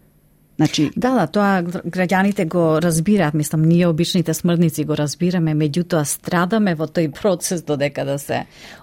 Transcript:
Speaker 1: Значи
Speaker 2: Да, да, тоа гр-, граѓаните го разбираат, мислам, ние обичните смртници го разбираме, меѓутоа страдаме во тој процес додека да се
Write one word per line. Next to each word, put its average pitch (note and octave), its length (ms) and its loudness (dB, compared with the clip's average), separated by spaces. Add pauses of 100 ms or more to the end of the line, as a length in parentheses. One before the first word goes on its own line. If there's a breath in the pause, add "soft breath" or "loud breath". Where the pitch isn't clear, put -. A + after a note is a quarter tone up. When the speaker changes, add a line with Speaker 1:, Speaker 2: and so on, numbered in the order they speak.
(600 soft breath)
Speaker 1:
Значи D3+ 340 0
Speaker 2:
Да, C4 220 0
да, F3 120 2
тоа G3 360 2
гр-, F3 200 -8
граѓаните F#3 640 0
го D#3+ 320 2
разбираат, E3 560 2
мислам, D#3 280 0
ние E3+ 260 4
обичните E3 460 0
смртници E3 500 0
го D3 100 -2
разбираме, D#3+ 640 0
меѓутоа D#3 480 0
страдаме F3+ 720 -2
во D#3 100 -4
тој D#3 260 -2
процес F3 520 -2
додека C#3+ 420 -2
да C#3 140 -4
се B2+ 240 -4 (400 loud breath)